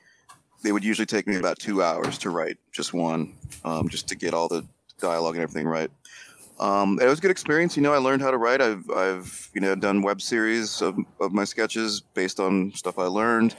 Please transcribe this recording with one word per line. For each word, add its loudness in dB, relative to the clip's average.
they 0
would 0
usually 0
take -2
me 0
about 0
two -2
hours 0
to -6
write -4
just -8
one, -2
um, -2
just -10
to -6
get -4
all 2
the -2
dialogue 0
and -2
everything -4
right. -2
Um, 4
it 6
was 6
a -12
good 4
experience. 0
You 4
know, 4
I 6
learned 2
how 0
to 2
write. 4
I've, 0
I've, -2
you -2
know, 2
done 2
web 0
series 0
of, 0
of 0
my 2
sketches -2
based -2
on 2
stuff -6
I 0
learned 2